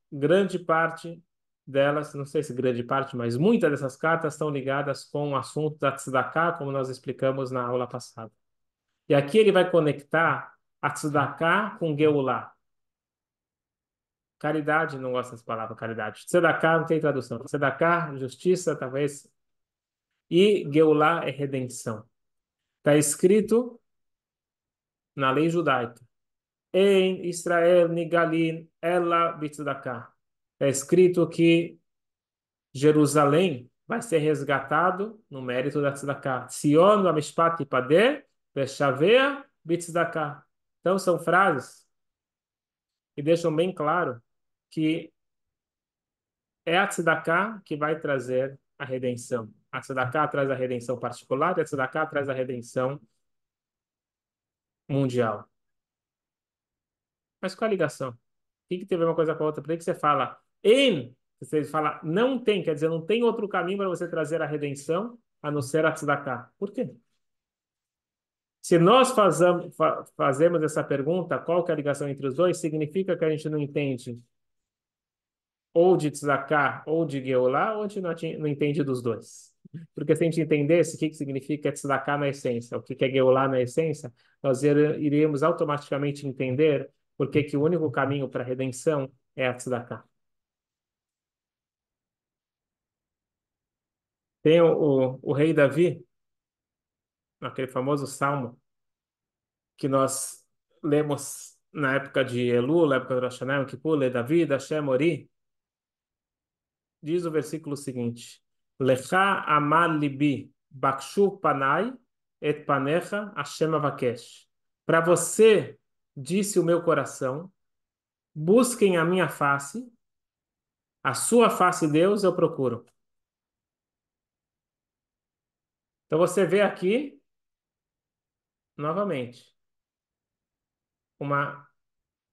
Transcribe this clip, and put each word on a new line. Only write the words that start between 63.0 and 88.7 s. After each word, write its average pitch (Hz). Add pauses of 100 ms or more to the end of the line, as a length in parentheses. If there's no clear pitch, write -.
tem 233
outro 226
caminho 185
para 196
você 170
trazer 160
a 147
redenção 151 (240)
a 147
não 147
ser 156
a 156
tzedakah? 139
Por 202
quê? 214 (1700)
Se 175
nós 240
fazam-, 175
fa-, - (120)
fazemos 151
essa 151
pergunta, 151
qual 170
que 175
é 156
a -
ligação 143
entre 139
os 127
dois, 170
significa 165
que 170
a 156
gente 151
não 151
entende 139 (1500)
ou 175
de 151
tzedakah 139
ou 160
de 139
Geulah, 131
ou 214
a 208
gente 202
não 180
ati-, 165
não 151
entende 147
dos 127
dois. - (420)
Porque 151
se 160
a 165
gente 160
entendesse 160
o -
que 156
que 151
significa 139
tzedakah 143
na 143
essência, 120
o -
que 135
que 139
é 127
Geulah 131
na 127
essência, 147 (300)
nós 131
ir-, 147
iríamos 147
automaticamente 143
entender 135 (280)
por 135
que 147
que 147
o 143
único 156
caminho 135
para 127
a 127
redenção 131 (240)